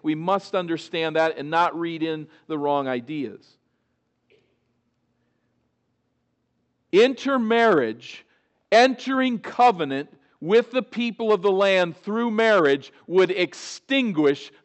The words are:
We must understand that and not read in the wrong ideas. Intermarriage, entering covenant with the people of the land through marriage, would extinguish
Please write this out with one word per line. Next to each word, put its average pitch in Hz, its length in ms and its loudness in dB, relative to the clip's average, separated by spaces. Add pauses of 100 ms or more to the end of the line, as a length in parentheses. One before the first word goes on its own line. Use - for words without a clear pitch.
We 156 120 -2
must 185 380 -4
understand 165 600 -4
that 160 220 0
and 143 120 -10
not 165 300 0
read 165 240 -6
in 156 240 -6 (200)
the 156 100 -6
wrong 143 320 -2
ideas. 123 680 -10 (3250)
Intermarriage, 226 1300 2 (440)
entering 254 720 2
covenant 160 680 0 (320)
with 220 300 2
the 254 120 -2
people 226 480 -4
of 196 100 2
the 196 120 2
land 190 420 2
through 233 360 -4
marriage, 196 600 2 (160)
would 180 240 2
extinguish 180 1200 -2 (140)